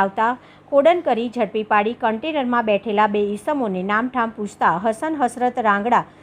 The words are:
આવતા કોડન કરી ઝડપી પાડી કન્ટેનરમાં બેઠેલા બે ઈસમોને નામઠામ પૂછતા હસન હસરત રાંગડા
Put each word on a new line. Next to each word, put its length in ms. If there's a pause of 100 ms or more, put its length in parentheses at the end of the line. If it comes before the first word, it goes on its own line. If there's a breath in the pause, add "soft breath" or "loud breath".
આવતા 280 (420 loud breath)
કોડન 360
કરી 260
ઝડપી 380
પાડી 320
કન્ટેનરમાં 680
બેઠેલા 460
બે 80
ઈસમોને 640
નામઠામ 480
પૂછતા 340 (140)
હસન 340
હસરત 480
રાંગડા 340 (220 loud breath)